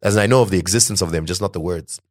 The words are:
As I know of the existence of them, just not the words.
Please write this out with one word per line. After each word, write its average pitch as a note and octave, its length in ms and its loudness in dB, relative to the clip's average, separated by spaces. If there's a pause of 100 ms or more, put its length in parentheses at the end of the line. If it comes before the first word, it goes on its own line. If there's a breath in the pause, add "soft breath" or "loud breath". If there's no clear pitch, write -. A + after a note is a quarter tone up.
As G2+ 160 2
I G#2 100 4
know B2+ 140 6
of G#2+ 80 2
the F#2+ 100 2
existence G2+ 420 0
of E2+ 100 -2
them, D#2+ 140 -2
just F2+ 160 -4
not G2 120 -4
the F2+ 60 -8
words. E2 400 -8 (120)